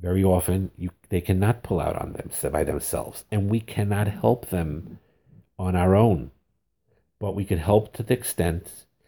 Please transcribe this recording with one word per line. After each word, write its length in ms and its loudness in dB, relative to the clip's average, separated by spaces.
Very 240 2
often, 540 2
you, 120 -6
they 100 0
cannot 420 0
pull 160 -2
out 180 -2
on 180 -8
them, 160 -10
by 140 0
themselves, 640 -6
and 200 0
we 100 0
cannot 480 -2
help 400 0
them 500 -4
on 180 -2
our 180 6
own. 360 4
But 160 -6
we 100 -4
can 140 -2
help 360 2
to 80 -8
the 120 2
extent, 720 -4